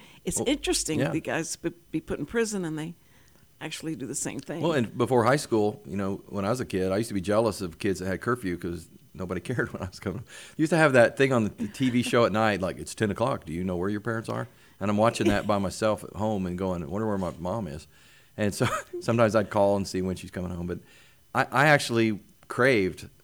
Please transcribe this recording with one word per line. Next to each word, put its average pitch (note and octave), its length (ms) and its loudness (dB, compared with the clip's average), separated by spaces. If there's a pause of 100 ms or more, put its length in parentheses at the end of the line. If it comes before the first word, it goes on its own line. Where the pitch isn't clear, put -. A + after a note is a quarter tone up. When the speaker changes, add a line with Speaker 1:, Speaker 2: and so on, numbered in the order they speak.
(260)
Speaker 1:
it's - 120 -2
Speaker 2:
Well, - 120 -2
Speaker 1:
interesting D4 500 -2
Speaker 2:
yeah. C#3+ 100 2
Speaker 1:
the D#3 120 -2
guys D3+ 340 -4
be, E3+ 160 -6 (200)
be D#3+ 100 -2
put - 180 -6
in C#3+ 80 -6
prison G#3+ 380 -2
and D#3 120 -6
they E3 160 -8 (680)
actually D#3 360 -8
do C3 100 -8
the A2+ 100 -8
same - 240 -6
thing. D3+ 220 -8
Speaker 2:
Well, D#3+ 120 2
and A#2+ 220 0
before B2+ 280 4
high C3 140 6
school, G#2+ 500 0
you F2+ 100 -6
know, G2 300 -4
when G2 180 -4
I G2+ 60 2
was B2+ 80 0
a G#2+ 60 -6
kid, F#2 260 0
I F#2+ 60 0
used A2+ 120 -2
to G2+ 60 -6
be G2 60 0
jealous G#2 400 2
of E2+ 180 -8
kids F#2 200 0
that F2+ 60 -8
had F#2 160 -2
curfew G2+ 360 -2
'cause E2+ 320 -8 (260)
nobody F2+ 260 -6
<laughs> B2+ 120 -6
cared A#2+ 200 -2
when - 80 -10
I F#2+ 60 -6
was - 120 -16
coming. F#2+ 240 -6 (320)
You D#3 80 -2
used D#3 80 0
to E3+ 60 4
have D3+ 160 6
that A#2 240 8
thing C3+ 160 4
on A2+ 120 4
the G#2 220 -4
T B2+ 220 0
V A#2+ 140 2
show A#2+ 220 4
at F#2 60 2
night, G#2 300 2
like, F#2 160 -2
"It's - 160 -10
ten A2 160 0
o'clock. A2+ 360 -2
Do A#2 80 -8
you F2 100 -4
know F#2 120 -2
where F2+ 140 0
your G#2 120 -4
parents A2+ 280 -4
are?" A#2+ 180 -6 (320)
And G2+ 120 0
I'm G#2 60 2
watching A2+ 320 4
that G2+ 180 2
by G#2 100 2
myself G2+ 460 -2
at - 120 -14
home G2+ 300 -2
and F2+ 120 -4
going, F2+ 260 -2
"I - 40 -6
wonder G#2 200 -4
where G2+ 100 0
my F2+ 220 -2
mom F#2 280 -4
is." C#2+ 200 -10 (480)
And G#2 180 0
so - 140 0 (160)
<laughs> - 180 -12
sometimes A2+ 340 2
I'd G#2+ 140 2
call G2+ 280 4
and G2 100 -2
see F#2 160 -2
when F#2 120 -2
she's F2 160 -12
coming F2+ 200 -6
home. F2 160 -6
But F2 120 -6 (540)
I, C3 180 0
I C#3 160 4
actually A2+ 520 4 (280)
craved A2 600 2 (140)